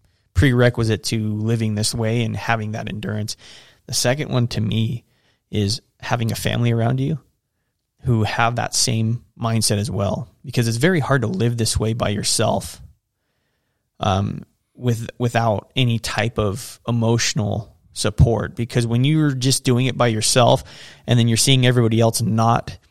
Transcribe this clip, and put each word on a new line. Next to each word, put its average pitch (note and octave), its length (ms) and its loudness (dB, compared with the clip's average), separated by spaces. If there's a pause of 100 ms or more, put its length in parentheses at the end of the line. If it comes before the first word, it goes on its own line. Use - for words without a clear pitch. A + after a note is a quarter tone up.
(340)
prerequisite A#2+ 720 2
to G#2+ 320 -4
living A2 400 -2
this G#2 180 -2
way A#2 300 0
and A2 120 -4
having G#2+ 360 -4
that G#2+ 180 -8
endurance. G#2+ 480 -8 (480)
The - 80 -10
second C3 380 0
one B2 180 0
to - 120 -4
me A2+ 440 -2 (460)
is G#2 300 -2 (180)
having A#2 320 -2
a G2+ 40 -2
family A#2+ 360 0
around A#2 280 0
you C#3+ 200 -2 (840)
who A#2 200 2
have A#2 320 0
that A2 180 -4
same A2+ 520 -2 (120)
mindset A2+ 400 0
as G2+ 140 -4
well, G2+ 380 -4 (160)
because B2 240 0
it's A2+ 80 -2
very E3 240 2
hard C3 200 0
to A2 60 -2
live A2+ 300 -2
this A2 200 -2
way A2 160 -2
by A2+ 160 -2
yourself, G2+ 720 -2 (1160)
um, G2 440 -2 (300)
with, A#2+ 440 -4
without A#2 580 0
any A#2+ 240 2
type A2 400 -4
of - 480 -4
emotional A2+ 880 0 (180)
support. A#2 600 0
Because A#2+ 320 -2
when A#2+ 160 2
you're D3+ 300 2
just C3 320 0
doing B2+ 220 2
it B2 100 -4
by B2 100 2
yourself A#2+ 560 2 (420)
and B2 140 4
then A#2 80 4
you're A2+ 100 2
seeing C3 280 4
everybody A#2 340 4
else A2+ 220 2
not A2+ 560 0 (140)